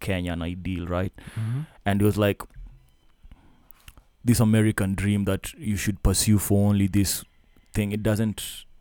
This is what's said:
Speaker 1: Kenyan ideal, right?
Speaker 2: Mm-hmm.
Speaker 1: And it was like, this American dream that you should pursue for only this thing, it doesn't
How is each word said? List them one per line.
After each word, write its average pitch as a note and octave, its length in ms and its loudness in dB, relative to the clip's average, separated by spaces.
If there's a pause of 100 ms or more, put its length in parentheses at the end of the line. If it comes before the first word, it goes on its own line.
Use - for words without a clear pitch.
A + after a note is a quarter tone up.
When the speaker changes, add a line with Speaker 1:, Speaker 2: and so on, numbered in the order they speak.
Speaker 1:
Kenyan F2 420 -4
ideal, F2 440 -6
right? F2 260 -4 (280)
Speaker 2:
Mm-hmm. A2+ 200 -4 (260)
Speaker 1:
And G2+ 160 2
it - 20 4
was G#2 140 2
like, G2+ 240 0 (1800)
this A#2 160 4
American G#2+ 540 2
dream G2+ 300 0
that F#2+ 300 -4
you G#2+ 220 -4
should G2 260 -4
pursue G#2 360 4
for G2+ 300 2
only G2+ 180 2
this G2 380 0 (480)
thing, G#2 200 -2
it G#2 100 -4
doesn't G#2+ 640 -2 (140)